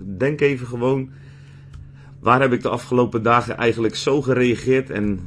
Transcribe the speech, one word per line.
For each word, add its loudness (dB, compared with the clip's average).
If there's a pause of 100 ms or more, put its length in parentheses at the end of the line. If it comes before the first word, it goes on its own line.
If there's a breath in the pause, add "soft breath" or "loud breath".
(180)
denk 0
even 0
gewoon, -2 (1080 loud breath)
waar 4
heb 2
ik -2
de -2
afgelopen 0
dagen 2
eigenlijk 0
zo 0
gereageerd 2
en -2